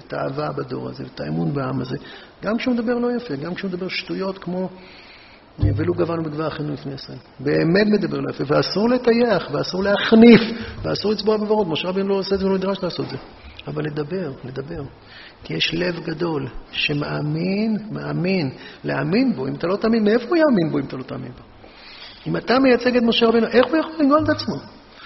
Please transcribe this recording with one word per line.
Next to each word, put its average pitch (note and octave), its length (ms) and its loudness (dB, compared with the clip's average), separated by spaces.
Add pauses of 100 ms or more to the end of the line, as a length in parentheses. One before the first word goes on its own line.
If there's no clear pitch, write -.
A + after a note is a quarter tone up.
את - 60 -18
האהבה C#3+ 400 -4
בדור C3 360 -8
הזה, B2+ 160 -12 (100)
את - 60 -10
האמון D#3 340 -4
בעם C3+ 260 -4
הזה, C3 160 -6 (460)
גם G#3 140 -2
כשהוא B3 180 -2
מדבר A#3 200 -2
לא A#3+ 220 -2
יפה, F3+ 200 -6
גם E3 180 -8
כשהוא G3 160 -6
מדבר F3+ 180 -6
שטויות F#3+ 500 -6
כמו, F3+ 300 -6 (880)
"ולו D3+ 360 2
גברנו E3 300 -2
בדבר D#3 240 -4
אחינו D3 240 -6
לפני C#3 200 -8
עשרים". C3+ 260 -14 (220)
באמת D#3 460 2
מדבר E3+ 340 0
לא C#3 100 -4
יפה, D3 160 -6
ואסור F3+ 420 2
לטייח, A#3+ 640 2
ואסור D3 320 -2
להחניף, A3 560 10 (420)
ואסור D#3 300 -2
לצבוע G#3+ 240 0
בברות. G#3+ 300 0
משה D#3+ 220 -4
רבינו G3 200 -2
לא G3 60 0
עושה G3 200 -2
את G3 60 0
זה G3 60 0
ולא F#3+ 120 2
נדרש F#3+ 240 -4
לעשות D#3+ 240 -4
את C3 40 -10
זה. C3+ 60 -8 (500)
אבל D3+ 180 -6
לדבר, D3+ 480 -6 (120)
לדבר. C3+ 380 -10 (640)
כי D#3 100 -8
יש E3 200 -4
לב E3 300 -4
גדול D#3 440 -4 (240)
שמאמין, D3+ 1040 -2 (140)
מאמין. D3+ 600 -2 (340)
להאמין D3+ 480 0
בו, C3 160 -4
אם C#3 60 -4
אתה C#3+ 120 -4
לא F#3 100 0
תאמין, A3 280 2
מאיפה A3 240 4
הוא F4 80 2
יאמין A3+ 360 4
בו D3 60 0
אם C#3 60 -2
אתה C3+ 120 -10
לא C3 60 -8
תאמין B2+ 300 -10
בו? - 100 -20 (840)
אם D#3+ 100 -2
אתה A3+ 220 2
מייצג B3 380 4
את B3 60 2
משה A#3 240 4
רבינו, A3+ 200 4
איך - 200 6
הוא - 100 0
יכול D#4 300 0
לגאול D4+ 180 4
את D#4 40 0
עצמו? - 260 -2 (520)